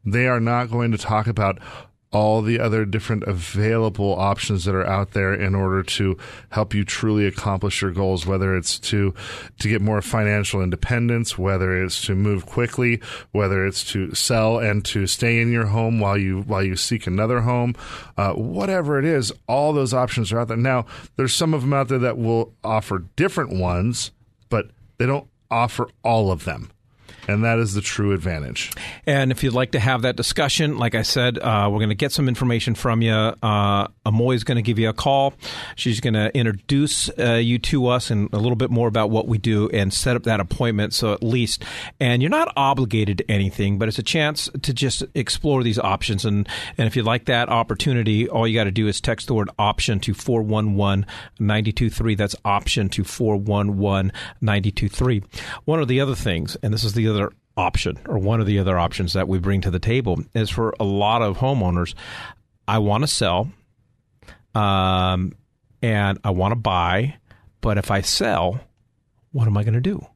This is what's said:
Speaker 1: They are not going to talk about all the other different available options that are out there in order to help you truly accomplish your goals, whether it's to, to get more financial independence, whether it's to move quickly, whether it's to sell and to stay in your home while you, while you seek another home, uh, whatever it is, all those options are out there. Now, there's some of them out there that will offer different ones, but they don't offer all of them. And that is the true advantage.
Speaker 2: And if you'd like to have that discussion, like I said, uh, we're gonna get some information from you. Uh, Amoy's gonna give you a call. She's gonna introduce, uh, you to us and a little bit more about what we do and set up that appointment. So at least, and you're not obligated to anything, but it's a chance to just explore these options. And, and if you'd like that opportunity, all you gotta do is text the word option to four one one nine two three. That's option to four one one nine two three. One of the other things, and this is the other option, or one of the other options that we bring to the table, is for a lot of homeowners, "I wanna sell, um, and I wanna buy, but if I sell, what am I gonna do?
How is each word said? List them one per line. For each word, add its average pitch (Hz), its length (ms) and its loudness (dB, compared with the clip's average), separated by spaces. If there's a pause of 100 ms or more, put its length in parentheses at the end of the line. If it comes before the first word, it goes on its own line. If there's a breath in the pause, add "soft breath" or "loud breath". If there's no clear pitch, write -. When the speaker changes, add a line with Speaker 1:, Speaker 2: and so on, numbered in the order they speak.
Speaker 1:
They 117 220 2
are 123 140 2
not 120 300 0
going 117 220 0
to 107 60 0
talk 110 280 0
about 98 340 0 (500 loud breath)
all 107 320 4
the 113 180 2
other 110 240 2
different 104 380 -2
available 101 960 0
options 98 460 0
that 98 100 0
are 92 120 0
out 98 260 0
there 98 200 0
in 98 220 0
order 95 280 0
to 95 320 0 (360 loud breath)
help 107 240 -2
you 104 100 0
truly 107 400 0
accomplish 98 560 -2
your 98 100 0
goals, 92 360 0
whether 95 280 0
it's 87 240 -2
to, 101 360 0 (440 loud breath)
to 107 100 -2
get 107 120 0
more 104 220 0
financial 104 580 0
independence, 117 800 0
whether 92 440 0
it's 92 220 -4
to 98 100 -2
move 98 300 2
quickly, 120 560 0 (300 loud breath)
whether 98 340 2
it's 98 180 -2
to - 320 -4
sell 113 440 2
and 104 260 0
to 98 220 -2
stay 117 340 0
in 117 100 2
your 117 160 0
home 113 340 0
while 101 180 2
you, 95 240 0
while 98 200 -2
you 92 140 0
seek - 300 -2
another 110 360 0
home, 120 320 0 (440 loud breath)
uh, 98 160 0
whatever 165 640 -2
it 139 80 0
is, 139 260 0 (140)
all 143 260 2
those 135 220 0
options 120 380 0
are 117 80 0
out 120 80 -2
there. 113 100 -2
Now, 127 260 2 (320 loud breath)
there's 135 160 0
some 160 220 2
of 139 80 0
them 135 100 0
out 139 160 2
there 131 120 0
that 123 180 0
will 113 340 0 (100)
offer 104 440 -2 (100)
different 156 360 0
ones, 92 580 -2 (400)
but 110 160 0 (320)
they 120 80 2
don't 139 220 -2 (220)
offer 117 380 0 (140)
all 113 280 4
of 87 140 -2
them. 71 280 -8 (560 loud breath)
And 104 160 2
that 117 160 2
is 107 140 0
the 104 60 0
true 101 320 0
advantage. 80 600 -4 (340 loud breath)
Speaker 2:
And 139 240 2
if 127 140 -2
you'd 131 80 2
like 123 200 0
to 143 60 0
have 123 240 2
that 123 140 0
discussion, 147 600 0
like 117 200 0
I 110 60 0
said, 123 360 0
uh, 104 320 2
we're 104 80 0
gonna 107 160 2
get 135 160 0
some 147 160 0
information 120 480 0
from 113 260 0
you. 113 120 4
Uh, 104 760 2 (180)
Amoy's 117 380 2
gonna 117 180 0
give 110 160 0
you 110 120 2
a 110 40 0
call. 139 400 2 (440 loud breath)
She's 113 240 -2
gonna 110 340 0
introduce, 123 760 0 (100)
uh, 117 140 2
you 117 260 2
to 127 260 0
us 123 240 0
and 104 220 0
a 104 60 -2
little 120 180 2
bit 123 160 0
more 117 160 2
about 107 220 2
what 110 180 2
we 113 100 0
do 107 300 2
and 98 260 0
set 123 220 0
up 113 80 -4
that 110 160 2
appointment. 104 540 0
So 107 180 0
at - 100 -2
least, 117 400 0 (380 loud breath)
and 120 220 2
you're 156 80 2
not 311 260 2
obligated 113 600 2
to - 120 -4
anything, 98 480 0
but 110 80 0
it's 110 140 -4
a - 20 -6
chance 151 460 -2 (120)
to 139 120 -2
just 123 320 -2 (100)
explore 131 480 0
these 117 160 2
options. 98 460 -2
And, 101 240 0 (280 loud breath)
and 117 120 0
if 107 80 -2
you'd 113 100 0
like 117 200 0
that 120 220 2
opportunity, 113 800 2
all 117 200 0
you 113 100 2
gotta 101 140 2
do 107 160 2
is 101 120 -2
text - 280 -4
the 127 60 0
word 104 160 0 (100)
option 104 400 0
to - 120 -4
four 113 300 0
one 107 320 0
one 98 320 2 (320 loud breath)
nine 107 240 2 (100)
two 120 160 0
three. 107 280 0
That's 101 180 -2 (100)
option 101 440 0
to 98 160 -2
four 107 320 0
one 101 420 0
one 98 340 2 (280 loud breath)
nine 101 240 2
two 104 240 0
three. 113 340 0 (440 loud breath)
One 160 140 2
of 143 60 0
the 127 140 2
other 139 160 0
things, 87 480 -2
and 107 100 0
this 107 80 -2
is 107 120 -2
the 110 180 2
other 101 200 0 (260)
option, - 400 0 (100)
or 190 80 -2
one 104 240 2
of 104 60 2
the 101 120 2
other 92 200 2
options 85 340 0
that 110 160 0
we 95 100 0
bring 95 220 2
to 92 100 0
the 87 80 0
table, 113 400 0 (140)
is 110 160 0
for 113 320 -2
a 110 40 2
lot 101 360 2
of 101 160 0
homeowners, 92 560 0 (720 loud breath)
"I 107 120 0
wanna 104 280 2
sell, 104 460 0 (1040 loud breath)
um, 92 800 2 (480)
and 101 420 0
I 104 60 0
wanna 95 260 2
buy, 98 600 0 (440 soft breath)
but 107 160 0
if 101 140 -2
I 101 100 2
sell, 98 600 0 (720)
what 120 140 2
am 104 120 2
I 104 60 0
gonna 113 180 2
do? 190 340 -4